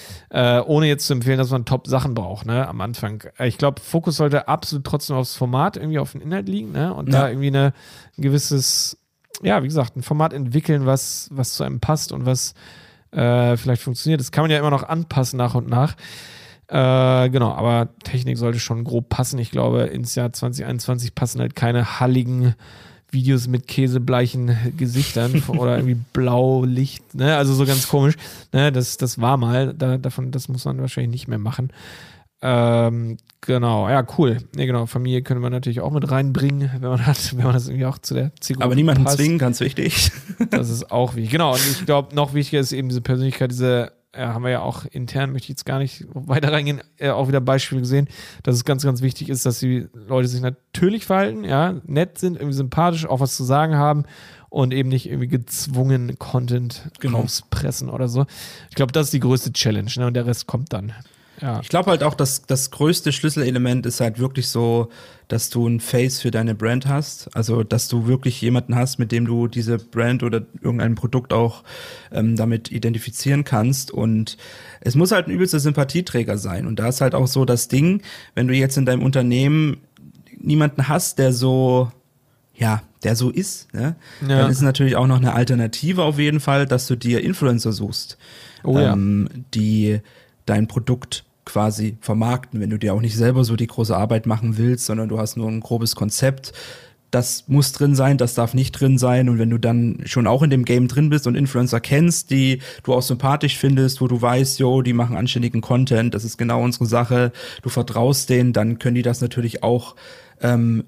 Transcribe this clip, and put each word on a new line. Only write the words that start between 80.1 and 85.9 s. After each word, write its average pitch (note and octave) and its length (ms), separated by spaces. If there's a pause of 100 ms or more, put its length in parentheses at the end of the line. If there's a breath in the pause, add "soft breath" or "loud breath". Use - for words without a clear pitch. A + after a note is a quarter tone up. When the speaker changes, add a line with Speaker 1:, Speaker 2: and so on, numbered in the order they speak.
Speaker 2:
niemanden D3 480
hast, D#3 320
der C3 120
so, B2+ 600 (640)
ja, A2 260 (220)
der G#2+ 100
so A#2+ 160
ist, - 420
ne? C3 220 (280 loud breath)
Speaker 1:
Ja. C3+ 180
Speaker 2:
Dann C3+ 100
ist C3 120
natürlich C3+ 340
auch B2+ 100
noch C3 120
eine B2+ 160
Alternative B2 680